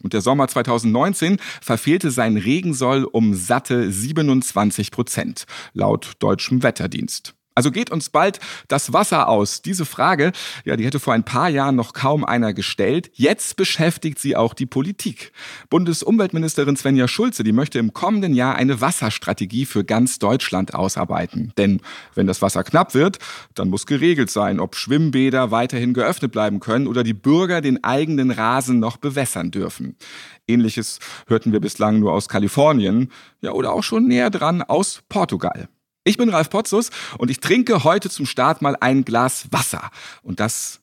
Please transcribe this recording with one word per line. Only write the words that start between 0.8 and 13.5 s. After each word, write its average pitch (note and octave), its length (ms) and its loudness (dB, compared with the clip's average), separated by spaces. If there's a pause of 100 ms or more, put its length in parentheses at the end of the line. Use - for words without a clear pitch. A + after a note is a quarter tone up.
verfehlte D3 480 0
sein A2+ 280 2
Regensoll C3 680 0
um A2+ 300 2
satte A#2 580 0
siebenundzwanzig A#2+ 1000 0
Prozent, - 520 -4 (300)
laut G2 460 0
deutschem A2 440 0
Wetterdienst. - 680 -4 (220)
Also B2+ 160 2
geht A3+ 180 -4
uns D#3 220 -6
bald F#3 280 2 (280)
das C3+ 260 -2
Wasser F3 340 2
aus? G#2 360 2
Diese F3 240 -4
Frage, D#3+ 440 2 (320)
ja, - 120 -2
die A2+ 100 0
hätte C#3 140 -2
vor B2 160 0
ein A2+ 100 2
paar C#3 240 0
Jahren C#3 260 2
noch A#2 180 -2
kaum C#3+ 300 0
einer A#2 300 0
gestellt. G2+ 640 -2
Jetzt D3 400 0